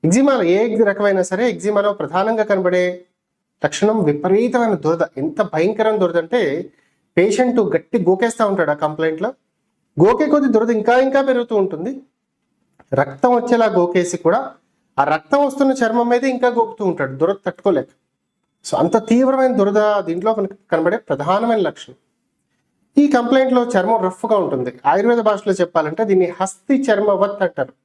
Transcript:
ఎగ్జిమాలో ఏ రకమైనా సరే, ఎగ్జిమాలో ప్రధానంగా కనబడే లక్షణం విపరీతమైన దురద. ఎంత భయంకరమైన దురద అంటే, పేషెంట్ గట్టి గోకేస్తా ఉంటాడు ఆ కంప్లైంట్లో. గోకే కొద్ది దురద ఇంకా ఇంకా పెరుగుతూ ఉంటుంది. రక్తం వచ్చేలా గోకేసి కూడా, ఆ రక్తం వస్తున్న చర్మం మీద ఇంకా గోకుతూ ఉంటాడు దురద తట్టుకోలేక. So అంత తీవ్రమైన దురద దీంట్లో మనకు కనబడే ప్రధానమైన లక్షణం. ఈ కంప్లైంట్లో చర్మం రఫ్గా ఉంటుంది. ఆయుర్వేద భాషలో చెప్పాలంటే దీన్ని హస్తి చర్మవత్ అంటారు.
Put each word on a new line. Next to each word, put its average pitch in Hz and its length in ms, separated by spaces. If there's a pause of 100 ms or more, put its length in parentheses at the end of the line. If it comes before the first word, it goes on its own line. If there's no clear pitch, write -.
ఎగ్జిమాలో 247 380
ఏ 208 320
రకమైనా 202 460
సరే, 196 280
ఎగ్జిమాలో 202 440
ప్రధానంగా 202 500
కనబడే 180 580 (640)
లక్షణం 208 380
విపరీతమైన 202 720
దురద. 160 320 (120)
ఎంత 147 240
భయంకరమైన 208 540
దురద 175 220
అంటే, 170 520 (480)
పేషెంట్ 233 420
గట్టి 196 400
గోకేస్తా 190 460
ఉంటాడు 185 260
ఆ - 20
కంప్లైంట్లో. 160 600 (680)
గోకే 240 220
కొద్ది 285 260
దురద 220 180
ఇంకా 233 300
ఇంకా 269 220
పెరుగుతూ 247 340
ఉంటుంది. 190 440 (960)
రక్తం 143 420
వచ్చేలా 240 300
గోకేసి 175 520
కూడా, 220 340 (480)
ఆ 135 40
రక్తం 160 420
వస్తున్న 277 260
చర్మం 240 380
మీద 240 140
ఇంకా 254 240
గోకుతూ 226 380
ఉంటాడు 143 300
దురద 165 200 (100)
తట్టుకోలేక. 175 400 (800)
So - 100
అంత 214 320
తీవ్రమైన 254 480
దురద 202 460
దీంట్లో 180 340
మనకు 196 200 (160)
కనబడే 170 260
ప్రధానమైన 202 600
లక్షణం. 151 360 (1040)
ఈ 285 100
కంప్లైంట్లో 254 560
చర్మం 214 420
రఫ్గా 214 320
ఉంటుంది. 127 480
ఆయుర్వేద 214 320
భాషలో 208 360
చెప్పాలంటే 165 500
దీన్ని 185 380
హస్తి 262 400
చర్మవత్ 202 600
అంటారు. 160 300 (120)